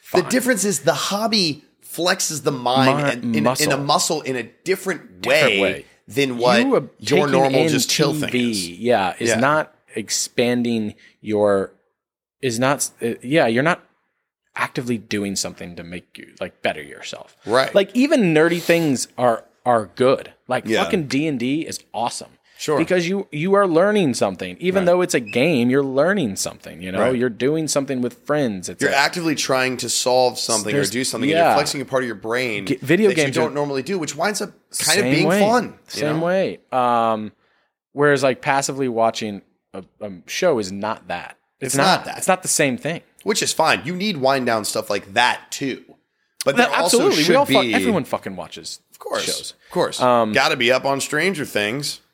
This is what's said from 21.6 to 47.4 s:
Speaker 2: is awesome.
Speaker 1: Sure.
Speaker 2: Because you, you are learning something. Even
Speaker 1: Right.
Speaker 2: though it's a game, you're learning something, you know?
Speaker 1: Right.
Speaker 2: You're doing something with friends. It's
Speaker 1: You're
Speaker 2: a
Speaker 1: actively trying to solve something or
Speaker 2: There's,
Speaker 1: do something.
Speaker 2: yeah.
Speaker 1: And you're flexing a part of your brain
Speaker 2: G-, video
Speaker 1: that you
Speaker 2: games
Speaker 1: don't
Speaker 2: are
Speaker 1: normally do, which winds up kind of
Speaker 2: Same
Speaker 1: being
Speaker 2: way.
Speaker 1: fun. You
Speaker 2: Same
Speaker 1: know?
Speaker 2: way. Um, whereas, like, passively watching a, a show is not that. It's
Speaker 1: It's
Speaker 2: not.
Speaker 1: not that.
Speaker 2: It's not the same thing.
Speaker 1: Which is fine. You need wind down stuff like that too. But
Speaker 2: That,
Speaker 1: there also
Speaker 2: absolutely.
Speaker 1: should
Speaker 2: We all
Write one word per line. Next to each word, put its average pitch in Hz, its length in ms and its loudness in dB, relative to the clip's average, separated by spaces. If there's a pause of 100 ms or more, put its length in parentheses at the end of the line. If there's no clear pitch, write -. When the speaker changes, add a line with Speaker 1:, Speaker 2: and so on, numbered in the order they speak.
Speaker 2:
is 95 120 -10 (140)
awesome. - 360 -6 (300)
Speaker 1:
Sure. 151 200 0
Speaker 2:
Because 170 280 0
you, 196 240 -4
you 160 220 -2
are 202 140 4
learning 180 480 4
something. 92 440 -2
Even 185 220 0
Speaker 1:
Right. 180 60 0
Speaker 2:
though 180 140 6
it's 175 120 0
a 156 60 4
game, 123 500 2
you're 139 140 2
learning 139 540 0
something, - 440 -10
you 92 100 -10
know? 95 100 -2
Speaker 1:
Right. 127 140 2
Speaker 2:
You're 123 140 0
doing 147 380 -2
something 135 340 -2
with - 240 -6
friends. 120 420 -2
It's 90 140 -8
Speaker 1:
You're 143 100 2
Speaker 2:
a 135 40 0
Speaker 1:
actively 156 400 2
trying 127 420 0
to 117 120 -6
solve 127 500 2
something 107 340 -2
or - 40 2
Speaker 2:
There's, 98 120 0
Speaker 1:
do 120 140 -4
something. 127 260 -2
Speaker 2:
yeah. 156 80 2
Speaker 1:
And 170 120 4
you're 113 60 4
flexing 147 260 -2
a 123 40 -8
part 131 160 -2
of 127 60 -4
your 113 80 -6
brain 110 500 -4
Speaker 2:
G-, 123 160 -2
video 180 280 4
Speaker 1:
that 170 80 0
you 156 80 2
Speaker 2:
games 135 100 -2
Speaker 1:
don't 160 160 0
Speaker 2:
are - 20 -14
Speaker 1:
normally 139 300 -4
do, 185 160 -4
which 147 160 -8
winds 190 260 -4
up 202 80 -8 (300)
kind 165 200 0
of 202 60 2
Speaker 2:
Same 131 80 2
Speaker 1:
being 151 140 4
Speaker 2:
way. 185 120 4
Speaker 1:
fun. 214 260 4
You - 340 -14
Speaker 2:
Same 151 200 -2
Speaker 1:
know? 165 60 -2
Speaker 2:
way. 175 340 -2 (120)
Um, 117 600 2 (600)
whereas, 143 320 2
like, 131 180 0
passively 139 460 -2
watching 113 560 -2 (320)
a, 95 80 -12 (180)
a 104 100 -10 (140)
show 165 320 0
is 98 140 -4
not 101 380 -6
that. 87 280 -10 (220)
It's 135 160 -4
Speaker 1:
It's - 20 0
Speaker 2:
not. 139 60 4 (160)
Speaker 1:
not - 60 -12
that. - 120 -10
Speaker 2:
It's - 100 -8
not 185 140 2
the - 60 -8
same 135 320 0
thing. 160 220 -6 (200)
Speaker 1:
Which - 220 -2
is - 100 -2
fine. 135 320 2
You 170 100 -6
need 190 220 -4
wind 131 300 2
down 113 180 0
stuff - 240 -6
like 98 240 -4
that 120 380 0
too. 131 320 -6 (640)
But 139 100 2
Speaker 2:
That, 240 140 4
Speaker 1:
there - 100 0
also 185 180 2
Speaker 2:
absolutely. 320 260 2
Speaker 1:
should 165 80 0
Speaker 2:
We - 40 6
all - 100 4